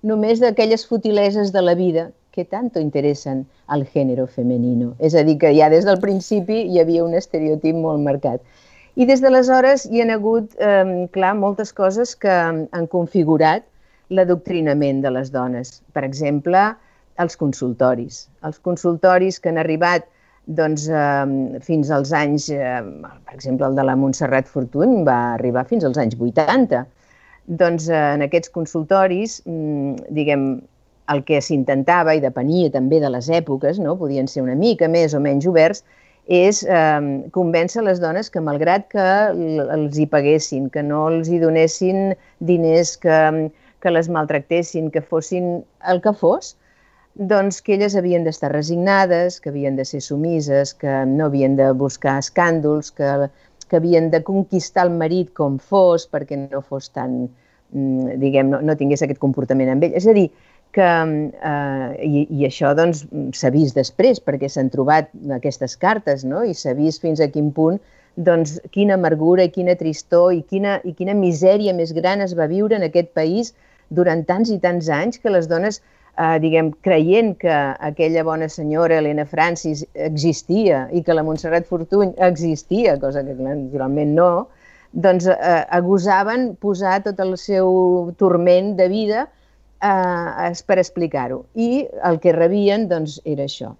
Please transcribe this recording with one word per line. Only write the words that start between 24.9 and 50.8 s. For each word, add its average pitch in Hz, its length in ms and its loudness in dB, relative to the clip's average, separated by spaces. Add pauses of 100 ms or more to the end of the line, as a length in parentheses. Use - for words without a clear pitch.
va 120 280 0
arribar 123 340 -2
fins 220 160 -2
als 131 140 -2
anys 117 200 -2
vuitanta. 147 680 0 (600)
Doncs, 170 420 0
eh, 151 260 2
en 147 80 0
aquests 165 280 -2
consultoris, 185 960 -2
mm, 151 640 -6
diguem, 139 520 -2 (460)
el 143 160 -2
que 147 180 0
s'intentava, 151 720 2
i 156 60 0
depenia 139 500 0
també 139 300 2
de 143 100 -2
les 123 180 -6
èpoques, 160 540 -2
no? 185 160 -2
Podien 139 320 -4
ser 139 120 -6
una 127 120 -2
mica 175 340 0
més 160 260 2
o 143 60 0
menys 143 260 0
oberts, 170 360 2 (460)
és, 185 340 4
em, 156 460 2 (220)
convèncer 175 520 0
les 190 160 0
dones 175 320 -4
que, 170 100 -6
malgrat 160 480 0
que 196 180 0 (260)
l-, 156 420 -2
els 151 240 -2
hi 151 80 2
paguessin, 147 640 0
que 151 120 -6
no 151 260 -2
els 165 200 -2
hi 170 140 0
donessin 185 720 0 (240)
diners, 165 580 2
que, 156 540 2 (300)
que 185 100 0
les 165 180 0
maltractessin, 160 840 -2
que 156 100 -2
fossin 175 640 -4 (240)
el 180 160 2
que 214 80 2
fos, 208 420 0 (600)
doncs 196 440 0
que 208 140 0
elles 202 220 0
havien 180 280 0
d'estar 156 280 -4
resignades, 175 880 0
que 151 100 -10
havien 139 260 -4
de 131 80 -4
ser 143 160 -10
sumises, 147 720 -2
que 135 320 -2